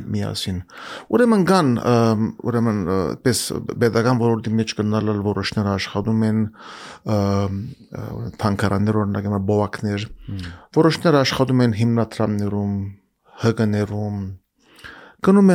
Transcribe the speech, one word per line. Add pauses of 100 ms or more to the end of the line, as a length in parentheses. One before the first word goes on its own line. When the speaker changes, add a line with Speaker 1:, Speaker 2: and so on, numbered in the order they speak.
(120)
Speaker 1:
միասին"։ (580)
Ուրեմն
կան, (200)
ըմ, (200)
ուրեմն,
ը, (180)
այդպես (420)
պետական
ոլորտի
մեջ
գնալալ
որոշները
աշխատում
են, (720)
ըմ, (380)
ը, (320)
թանգարաններ,
օրինակ,
հիմա (100)
բովակներ,
Speaker 2:
Մհմ։ (260)
Speaker 1:
որոշները
աշխատում
են
հիմնադրամներում, (600)
Հ
Կ-ներում, (1080)
գնում